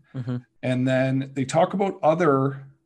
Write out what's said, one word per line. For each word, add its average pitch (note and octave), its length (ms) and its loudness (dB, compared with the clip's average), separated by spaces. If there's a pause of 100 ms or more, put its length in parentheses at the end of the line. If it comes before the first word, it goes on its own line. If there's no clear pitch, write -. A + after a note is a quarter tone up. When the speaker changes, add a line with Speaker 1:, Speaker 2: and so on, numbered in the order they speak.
(160)
Speaker 1:
Mm-hmm. B2 220 -6 (260)
Speaker 2:
And B2+ 240 -2
then C3 460 0
they C3+ 120 -4
talk E3+ 280 2
about F#3+ 280 -2
other C#3+ 640 2 (200)